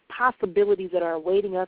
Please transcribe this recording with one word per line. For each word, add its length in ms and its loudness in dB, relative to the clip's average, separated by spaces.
possibilities 840 0
that 80 0
are 120 -2
awaiting 440 0
us 100 -2